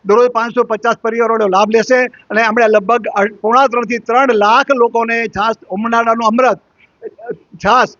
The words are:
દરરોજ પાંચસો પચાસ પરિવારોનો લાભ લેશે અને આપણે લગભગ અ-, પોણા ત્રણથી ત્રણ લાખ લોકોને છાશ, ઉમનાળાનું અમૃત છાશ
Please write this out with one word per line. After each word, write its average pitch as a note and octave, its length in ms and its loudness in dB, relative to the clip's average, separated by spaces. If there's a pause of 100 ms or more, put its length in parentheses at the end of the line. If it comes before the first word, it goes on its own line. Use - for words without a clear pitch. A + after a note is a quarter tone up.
દરરોજ A#3+ 260 2
પાંચસો A#3 320 -2
પચાસ A3+ 340 -2
પરિવારોનો A3+ 520 -2
લાભ G3+ 220 2
લેશે B3 360 2
અને A3 360 -4
આપણે A3+ 260 2
લગભગ G#3+ 380 0
અ-, G#3 340 -2
પોણા A#3+ 260 2
ત્રણથી A#3+ 320 -4
ત્રણ B3 340 0
લાખ A3+ 380 2
લોકોને A#3 560 0
છાશ, G#3+ 280 -4 (160)
ઉમનાળાનું A#3 560 -2
અમૃત A3+ 340 0 (1040)
છાશ A#3 220 2 (120)